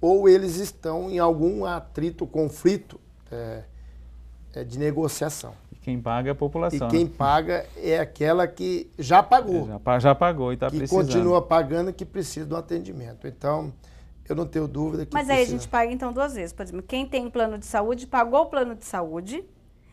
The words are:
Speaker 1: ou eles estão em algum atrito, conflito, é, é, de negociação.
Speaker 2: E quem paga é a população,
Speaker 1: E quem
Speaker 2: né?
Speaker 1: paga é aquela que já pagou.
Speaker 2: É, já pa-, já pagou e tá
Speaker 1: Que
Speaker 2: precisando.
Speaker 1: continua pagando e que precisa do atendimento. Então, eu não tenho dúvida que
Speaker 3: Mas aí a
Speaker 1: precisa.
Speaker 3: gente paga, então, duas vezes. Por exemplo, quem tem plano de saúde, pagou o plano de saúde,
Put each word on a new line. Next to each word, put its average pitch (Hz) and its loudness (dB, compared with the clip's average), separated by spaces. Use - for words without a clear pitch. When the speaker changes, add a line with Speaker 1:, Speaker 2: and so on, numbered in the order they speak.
Speaker 1:
ou 196 6
eles 185 6
estão 180 -6
em 180 -4
algum 170 2
atrito, 170 -6
conflito, 165 0
é, 113 -10
é, 127 -8
de 123 -10
negociação. 151 -4
Speaker 2:
E - -20
quem 123 -6
paga 120 -2
é - 0
a 139 -2
população, 147 -2
Speaker 1:
E 117 0
quem 170 4
Speaker 2:
né? - -8
Speaker 1:
paga 160 0
é 165 0
aquela 165 0
que 180 -6
já 156 8
pagou. 208 4
Speaker 2:
É, - -8
já 104 -10
pa-, 123 2
já 135 8
pagou 143 2
e 127 -4
tá 131 0
Speaker 1:
Que 143 -4
Speaker 2:
precisando. 160 2
Speaker 1:
continua 175 4
pagando 165 2
e - -8
que 180 -10
precisa 160 -8
do 156 -6
atendimento. 160 -10
Então, 143 -4
eu 156 -4
não 165 -4
tenho 156 -4
dúvida 151 -4
que - -12
Speaker 3:
Mas 285 -2
aí 277 4
a - 4
Speaker 1:
precisa. 247 0
Speaker 3:
gente - -12
paga, 233 0
então, 254 -6
duas 269 -2
vezes. 175 -8
Por - -12
exemplo, 180 -10
quem 262 -6
tem 247 -4
plano 220 -2
de 208 -14
saúde, 240 -2
pagou 240 2
o 330 4
plano 254 -2
de - -20
saúde, 185 -8